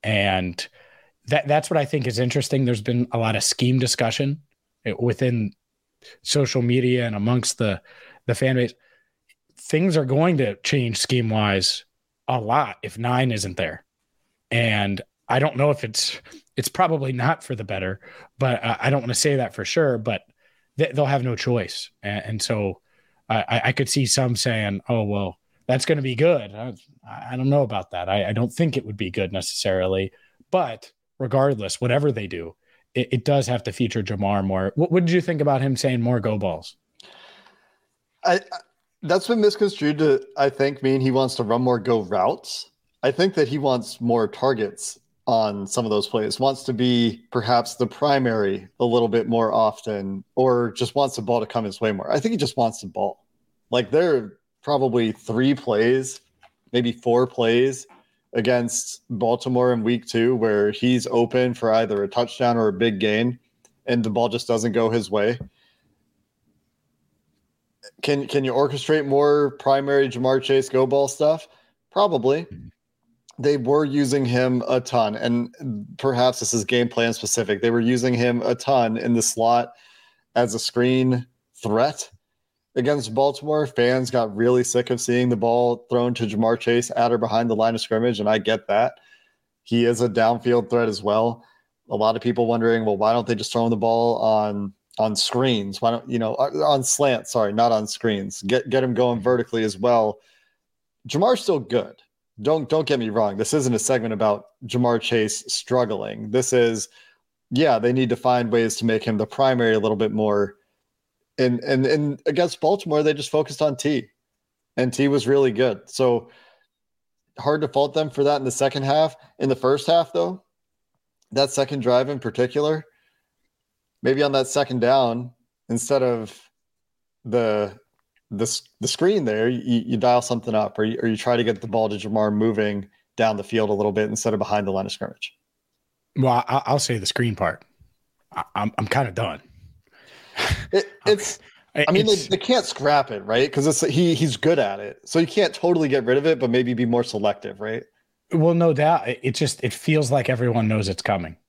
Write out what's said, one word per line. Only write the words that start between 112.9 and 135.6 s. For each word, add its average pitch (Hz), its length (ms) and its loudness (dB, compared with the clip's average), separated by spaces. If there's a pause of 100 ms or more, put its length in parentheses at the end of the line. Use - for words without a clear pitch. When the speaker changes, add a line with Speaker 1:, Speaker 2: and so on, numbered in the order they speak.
Speaker 2:
they 151 100 2
just 143 160 -6
focused 151 320 -2
on 147 140 2
T, 139 320 -2 (720)
and 127 160 0
T 143 160 2
was 139 180 0
really 135 240 4
good. 107 380 0
So 120 400 0 (1080)
hard 151 220 0
to 147 80 -2
fault 139 260 0
them 156 160 0
for 143 140 -2
that 143 140 2
in 135 80 -4
the 123 60 -2
second 135 320 -2
half. 135 340 2 (220)
In 135 100 0
the 131 80 2
first 139 300 0
half, 165 260 2
though, 175 300 -2 (880)
that 135 180 2
second 139 300 -2
drive 123 260 4
in 143 120 -6
particular, 147 640 -2 (1160)
maybe 135 220 2
on 139 80 2
that 131 160 2
second 135 320 -2
down, 123 520 2 (360)
instead 127 360 0
of 117 380 -4 (840)
the, 107 520 0 (540)
the 101 120 -2
s-, - 180 -4 (180)
the 202 80 -4
screen 180 380 0
there, 110 240 0
you, 123 380 -2
you 123 100 -2
dial 123 240 4
something 117 320 -4
up, 107 240 -2
or 107 60 0
you, 110 180 -4
or 117 60 0
you 107 100 0
try 123 180 0
to 117 80 0
get 107 180 -2
the 117 60 -10
ball 110 220 -2
to 104 60 -6
Ja'Marr 107 360 -2
moving 104 560 0 (300)
down 110 200 2
the 101 60 -8
field 110 280 0
a - 20 2
little 104 180 0
bit 107 160 0
instead 113 260 -2
of 104 40 -2
behind 104 300 -2
the 98 40 -2
line 95 140 -2
of 98 60 -10
scrimmage. - 440 -12 (800)